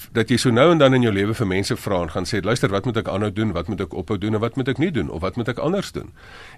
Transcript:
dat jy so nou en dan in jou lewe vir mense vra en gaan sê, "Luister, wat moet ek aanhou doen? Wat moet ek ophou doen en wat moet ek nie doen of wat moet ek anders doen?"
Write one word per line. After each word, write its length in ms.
dat 180
jy 60
so 140
nou 220
en 60
dan 160
in 80
jou 100
lewe 220
vir 120
mense 300
vra 260
en 80
gaan 140
sê, 180
"Luister, 280
wat 140
moet 120
ek 120
aanhou 240
doen? 200
Wat 160
moet 120
ek 140
ophou 240
doen 160
en 60
wat 160
moet 120
ek 100
nie 120
doen 200
of 100
wat 160
moet 120
ek 100
anders 340
doen?" 200